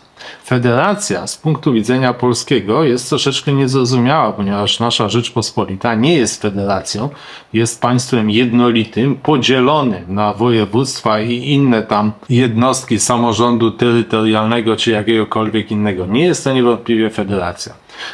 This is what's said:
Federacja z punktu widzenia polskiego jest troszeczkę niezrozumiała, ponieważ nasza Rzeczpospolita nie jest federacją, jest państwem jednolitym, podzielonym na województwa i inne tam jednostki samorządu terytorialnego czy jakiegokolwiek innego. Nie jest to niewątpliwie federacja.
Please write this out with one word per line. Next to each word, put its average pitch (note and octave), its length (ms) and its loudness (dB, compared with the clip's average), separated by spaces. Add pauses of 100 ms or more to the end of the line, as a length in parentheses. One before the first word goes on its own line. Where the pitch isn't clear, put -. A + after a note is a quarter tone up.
(440)
Federacja C3 800 0
z - 100 -10
punktu D3+ 360 -2
widzenia B2 420 0
polskiego A#2+ 680 0
jest B2 240 0
troszeczkę C#3 440 -2
niezrozumiała, C3 800 2
ponieważ G2+ 480 -2
nasza A#2 280 0
Rzeczpospolita A2+ 840 -2
nie C#3 220 2
jest A2+ 260 -2
federacją, G2+ 640 -4 (440)
jest A#2 300 0
państwem A#2+ 480 0
jednolitym, A#2 840 2
podzielonym B2+ 1000 0
na G#2 180 0
województwa A2+ 880 0
i A#2+ 280 -4
inne C3+ 340 4
tam G#2+ 300 0 (160)
jednostki A#2+ 720 2
samorządu A#2 680 2
terytorialnego A2 1080 0
czy A#2 140 0
jakiegokolwiek G#2+ 800 0
innego. G#2 360 -2
Nie G#2+ 180 2
jest F3 200 0
to C3+ 80 0
niewątpliwie A#2 580 2
federacja. F#2+ 640 -4 (420)